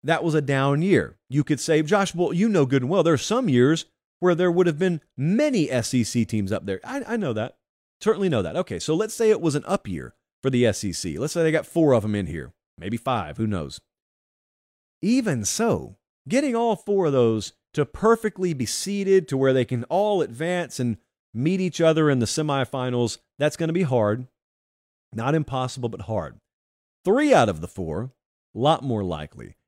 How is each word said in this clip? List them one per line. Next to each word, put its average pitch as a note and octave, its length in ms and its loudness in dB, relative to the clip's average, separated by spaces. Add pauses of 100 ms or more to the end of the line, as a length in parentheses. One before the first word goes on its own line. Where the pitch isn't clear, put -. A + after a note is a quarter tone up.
That D3 220 0
was D#3 100 0
a D#3 60 4
down C#3 400 0
year. D#3+ 360 2 (120)
You C#3+ 160 0
could C#3+ 160 -2
say, D#3 200 2
"Josh, F#3+ 320 0
well, E3+ 200 0
you G3 160 2
know E3+ 160 4
good C3 160 2
and B2+ 100 -4
well, F#3 120 2
there D#3+ 100 4
are C#3 40 2
some A#3 300 -2
years C#3 380 4 (340)
where F3+ 160 2
there F3+ 160 2
would F3 160 4
have D#3 120 -2
been F3+ 200 0 (160)
many G3+ 560 0
S A#2+ 220 -2
E B2 100 2
C A2+ 220 0
teams G2+ 260 -4
up G#2 140 -6
there." F#2+ 180 -6
I, C4+ 240 -8
I A#3 80 -4
know F#3+ 160 -2
that. G#2+ 260 -6 (440)
Certainly G3+ 280 0
know A#2+ 120 0
that. F2+ 160 -4
Okay, A2 220 -6
so D#3 160 -2
let's A3 180 -2
say A3+ 160 2
it G#3+ 100 4
was D#3 160 0
an D3 100 -4
up - 220 -4
year C#2 260 -10 (280)
for C3+ 80 0
the B2 160 2
S G#2+ 180 0
E G2 80 -2
C. D#2+ 260 -6
Let's C3 140 -4
say E3+ 100 -2
they D#3+ 100 2
got D#3 140 -2
four D#3 280 4
of A2 100 4
'em G#2+ 120 -2
in G2 120 -2
here, D#2 260 -10 (240)
maybe G2+ 200 -6
five, G#2 400 -4
who A2 100 -2
knows? E2 320 -6 (1200)
Even G3 440 0
so, G2+ 500 -2 (320)
getting C4 260 0
all A3+ 220 0
four G3 300 0
of D3 80 0
those A2+ 400 2 (200)
to D3 120 0
perfectly G#3 680 0
be B2+ 120 -2
seeded F#3+ 640 0
to C3+ 100 -4
where C3+ 160 4
they B2+ 120 2
can A#2+ 200 -4
all G3+ 360 0
advance D#3+ 580 -4
and A#2+ 180 -2 (360)
meet D#3+ 260 0
each F3+ 220 -2
other D#3+ 280 4
in C3+ 100 2
the A2+ 60 2
semifinals, B2+ 920 -2 (220)
that's D3 160 0
gonna E3 180 -4
be F#3 100 0
hard. B2 440 0 (840)
Not A#2 200 -2
impossible, B2+ 560 -4
but F#2+ 120 -12
hard. F2 380 -6 (640)
Three C4+ 300 4
out B2+ 160 6
of D#2 120 -4
the E2 60 -10
four, F#2 440 -6 (420)
lot C3+ 300 2
more A2+ 200 -2
likely. D2+ 520 -10 (120)